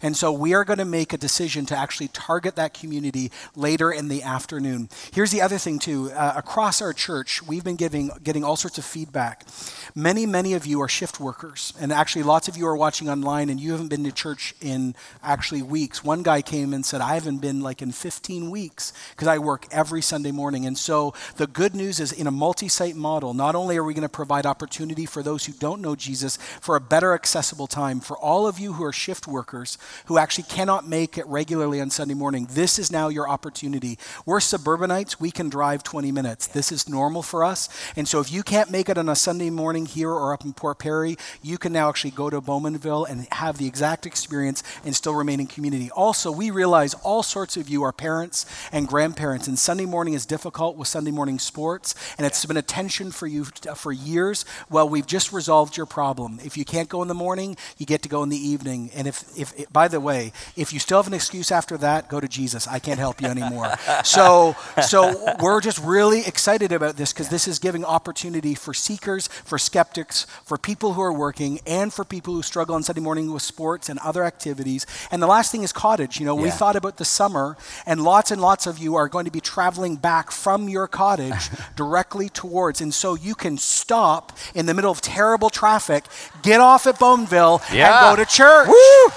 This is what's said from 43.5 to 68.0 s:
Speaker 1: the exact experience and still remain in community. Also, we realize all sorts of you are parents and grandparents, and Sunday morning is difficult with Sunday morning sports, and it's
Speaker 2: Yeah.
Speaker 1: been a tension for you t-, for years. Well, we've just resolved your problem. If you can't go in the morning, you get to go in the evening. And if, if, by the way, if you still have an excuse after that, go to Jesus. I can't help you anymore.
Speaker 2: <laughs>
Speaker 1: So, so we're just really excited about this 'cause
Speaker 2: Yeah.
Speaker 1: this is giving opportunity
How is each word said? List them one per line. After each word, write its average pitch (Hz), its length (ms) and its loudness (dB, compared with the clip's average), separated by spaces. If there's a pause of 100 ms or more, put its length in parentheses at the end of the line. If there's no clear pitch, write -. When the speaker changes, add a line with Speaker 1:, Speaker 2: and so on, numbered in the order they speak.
Speaker 1:
the 139 100 -4
exact 147 380 -4
experience 139 560 -6 (220)
and 143 120 -8
still 151 180 -4
remain 147 260 -2
in 135 80 -6
community. 135 440 -6
Also, 190 400 0
we 202 200 -4
realize 175 420 2 (100)
all 214 200 0
sorts - 320 -6
of 147 140 -8
you 143 140 -2
are 131 100 -2
parents 160 520 -6 (260)
and 147 160 -2
grandparents, 143 600 -2
and 131 100 -4
Sunday 190 280 -2
morning 170 280 -2
is 135 120 -4
difficult 160 500 -6
with 147 120 -8
Sunday 151 240 -4
morning 139 280 -4
sports, - 560 -6 (220)
and 147 100 -2
it's - 160 -2
Speaker 2:
Yeah. 151 60 -8
Speaker 1:
been 160 80 -2
a 151 40 -2
tension 190 500 -6
for 165 160 -10
you 147 180 -4
t-, - 300 -14
for - 160 -8
years. 165 520 -2 (260)
Well, 156 200 4
we've 147 160 -2
just 185 260 -2
resolved 156 460 2
your 165 80 -6
problem. 127 580 -4
If 143 140 -12
you 143 80 -6
can't 165 240 -4
go 180 120 -4
in 180 60 -4
the 175 60 -4
morning, 185 440 -4 (200)
you 151 80 -8
get 151 180 0
to 147 60 -10
go 147 140 -2
in 143 60 -2
the 147 80 -2 (120)
evening. 131 460 -6
And 139 120 -4
if, - 160 -8 (140)
if, 151 160 -8 (180)
by 160 160 6
the 165 120 0
way, 131 320 -4 (240)
if 151 180 -6
you 143 60 -6
still 185 180 2
have 196 100 4
an 196 60 -8
excuse 180 380 -4
after 170 260 -2
that, 147 320 0
go 143 100 -6
to 143 80 -6
Jesus. 123 400 -6
I 131 120 -6
can't 139 200 -6
help 131 220 -4
you 131 60 -4
anymore. 123 500 -4
Speaker 2:
<laughs> - 40 -12 (220)
Speaker 1:
So, 175 520 8 (320)
so 185 520 4
we're 202 220 4
just 214 180 -2
really 208 460 4
excited 196 460 0
about 151 260 -2
this 143 160 -4
'cause 151 140 -8
Speaker 2:
Yeah. 139 40 -6
Speaker 1:
this 170 160 0
is 170 120 -4
giving 175 260 -4
opportunity 160 720 -2